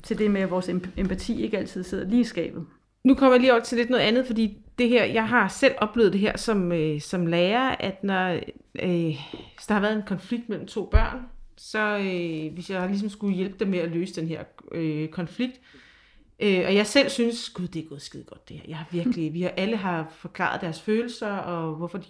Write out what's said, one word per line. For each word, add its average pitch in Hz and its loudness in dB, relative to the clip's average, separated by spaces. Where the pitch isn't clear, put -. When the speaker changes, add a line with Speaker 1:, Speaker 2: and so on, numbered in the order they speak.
Speaker 1:
til 208 -4
det 208 4
med, 196 2
at 180 0
vores 180 -2
emp-, 180 -4
empati 190 -2
ikke 220 -2
altid 185 -6
sidder - -6
lige 240 6
i - 4
skabet. - -4
Speaker 2:
Nu 269 8
kommer 269 8
jeg 247 8
lige 254 8
over 233 4
til 233 -2
lidt 240 2
noget 247 4
andet, 240 4
fordi 220 0
det 247 4
her, 233 6
jeg 220 0
har 220 4
selv - 4
oplevet 214 4
det 196 0
her 214 2
som, 190 0
øh, 156 0
som 180 -2
lærer, 185 2
at 190 -4
når, 185 0
øh, 170 0
hvis - -20
der 214 0
har 208 2
været 214 0
en 214 -4
konflikt 233 -6
mellem 196 -8
to - -6
børn, - 4
så, 214 -2
øh, 170 -4
hvis 175 -12
jeg 185 -2
ligesom 202 -2
skulle 202 -2
hjælpe 190 -4
dem 208 0
med 185 0
at 170 -2
løse 170 -4
den 165 -4
her, 160 -6
øh, 156 -4
konflikt, 240 -6
øh, 190 2
og 190 4
jeg 208 4
selv 277 4
synes, 233 -2
"Gud, 180 -6
det 160 -8
er - -18
gået 143 -16
skide - -16
godt, - -20
det - -16
her. - -18
Jeg 156 -10
har 160 -12
virkelig, 170 -2
vi 170 -4
har, 180 0
alle 214 -2
har 175 -2
forklaret - -4
deres 165 -6
følelser, 233 -2
og 170 -4
hvorfor 170 -8
de 175 -12